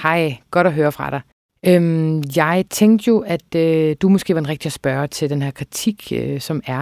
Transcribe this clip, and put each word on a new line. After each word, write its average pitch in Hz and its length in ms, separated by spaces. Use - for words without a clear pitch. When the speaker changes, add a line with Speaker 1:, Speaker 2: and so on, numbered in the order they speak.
Speaker 1:
Hej. 165 240
Speaker 2:
Hej. 131 100
Godt 175 160
at 170 60
høre 147 180
fra 139 180
dig. 139 120
Øhm, 160 560
jeg 170 340
tænkte 214 380
jo, 226 120
at, 170 360
øh, 160 460
du 190 80
måske 196 240
var 165 60
en 143 100
rigtig 151 200
at 139 40
spørge 139 340
til 147 220
den 143 120
her 139 100
kritik, - 640
øh, 135 240
som 151 280
er 127 140